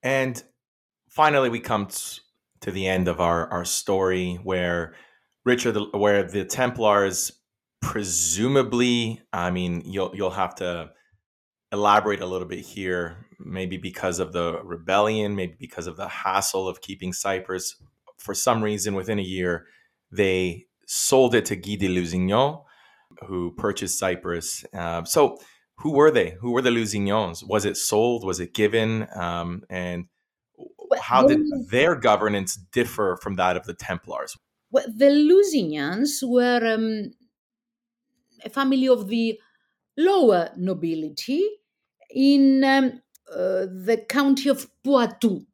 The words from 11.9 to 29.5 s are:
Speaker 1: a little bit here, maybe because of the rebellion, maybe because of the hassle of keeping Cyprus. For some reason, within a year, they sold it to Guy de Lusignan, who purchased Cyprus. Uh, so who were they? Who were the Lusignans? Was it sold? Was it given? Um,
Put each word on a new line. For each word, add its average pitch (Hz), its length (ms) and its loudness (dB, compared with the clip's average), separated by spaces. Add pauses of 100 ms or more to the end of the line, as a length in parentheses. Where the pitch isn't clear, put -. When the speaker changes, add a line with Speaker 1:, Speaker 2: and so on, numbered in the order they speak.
Speaker 1:
a 90 60 -6
little 92 200 -6
bit 90 120 -10
here, 90 680 -6 (140)
maybe 90 380 -8
because 90 420 -6
of 85 120 -4
the 85 320 -4
rebellion, 101 720 0
maybe 90 240 -6
because 85 280 -12
of 85 100 -12
the 95 100 -12
hassle 95 600 -2
of 90 140 -10
keeping 92 320 -10
Cyprus. 95 640 -6 (440)
For - 160 -10
some 113 280 0
reason, 104 300 -2
within 98 240 -4
a 98 60 -4
year, 90 420 -4 (460)
they 92 540 0 (200)
sold 131 480 2
it 107 120 4
to 104 100 -4
Guy 95 200 -8
de 95 120 -2
Lusignan, 92 760 0 (680)
who 90 240 -6
purchased 98 460 -4
Cyprus. 87 760 -6
Uh, 85 300 -6
so 143 340 2 (400)
who 156 140 -4
were 151 200 6
they? 90 300 0
Who 123 100 -4
were 123 100 2
the 123 80 4
Lusignans? 101 800 0
Was 104 180 0
it 98 120 -2
sold? 113 480 0
Was 90 140 -2
it 87 140 -8
given? 110 640 0
Um, 87 540 -6